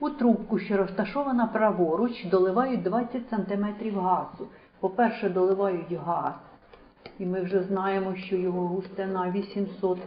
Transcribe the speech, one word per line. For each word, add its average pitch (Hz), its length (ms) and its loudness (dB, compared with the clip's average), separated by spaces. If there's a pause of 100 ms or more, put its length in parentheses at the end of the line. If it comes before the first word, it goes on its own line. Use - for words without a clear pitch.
У 294 100 -2
трубку, 226 480 2
що - 180 0
розташована 233 680 0
праворуч, 202 800 2
доливають 190 580 2
двадцять 233 480 -2
сантиметрів 208 680 -2
газу. 180 500 0 (320)
По-перше, 220 480 2
доливають 185 640 2
газ. 151 420 -2 (840)
І 190 80 -4
ми 185 140 0
вже 185 220 0
знаємо, 190 540 0
що - 200 -2
його 180 300 0
густина 185 640 -4
вісімсот 190 760 -2